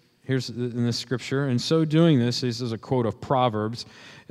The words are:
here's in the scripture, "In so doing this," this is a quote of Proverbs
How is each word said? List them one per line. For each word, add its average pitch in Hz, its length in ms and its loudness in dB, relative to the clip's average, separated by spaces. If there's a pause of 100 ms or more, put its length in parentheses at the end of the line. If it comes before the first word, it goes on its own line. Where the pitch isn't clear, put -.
(240)
here's 131 260 -4
in 120 360 -4
the 117 80 0
scripture, 135 560 -4
"In 120 80 0
so 160 260 2
doing 156 360 6
this," 123 220 0
this 120 200 -4
is 117 100 -4
a 110 60 -4
quote 123 280 0
of 104 140 -4
Proverbs 117 680 0 (460)